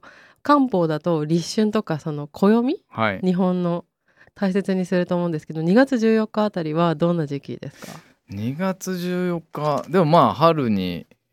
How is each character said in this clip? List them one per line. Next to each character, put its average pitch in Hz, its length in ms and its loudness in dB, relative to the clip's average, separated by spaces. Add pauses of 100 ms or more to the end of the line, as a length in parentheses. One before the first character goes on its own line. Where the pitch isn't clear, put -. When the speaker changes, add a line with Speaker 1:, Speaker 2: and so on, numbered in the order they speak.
(420)
Speaker 1:
漢 294 260 4
方 180 200 0
だ 151 140 -4
と 160 240 0
立 165 340 -2
春 214 120 0
と 220 120 0
か 156 160 -6
そ 156 140 -8
の 147 140 -8
暦？ 233 600 2
Speaker 2:
は 110 260 -2
い。 95 80 -8
Speaker 1:
日 185 120 0
本 180 280 0
の 170 220 -4 (500)
大 190 200 -2
切 190 200 -2
に 185 120 -2
す 185 100 -2
る 180 100 0
と 180 100 -2
思 175 100 0
う 175 40 -2
ん - 40 -4
で 156 60 -4
す - 60 -14
け - 60 -12
ど、 160 100 -6
二 175 140 4
月 262 240 4
十 220 160 2
四 220 120 0
日 214 180 -2
あ 208 60 -2
た 180 120 -6
り 156 100 -4
は 165 220 2
ど 170 160 0
ん 175 60 -2
な 156 100 -2
時 139 140 -6
期 - 160 -12
で - 140 -12
す - 140 -20
か？ - 60 -16 (380)
Speaker 2:
二 110 260 -6
月 185 420 -4
十 180 300 -4
四 175 140 -4 (100)
日、 147 380 -2
で 165 100 2
も 175 60 6
ま 160 140 6
あ、 120 140 6
春 147 360 2
に 92 360 -2 (280)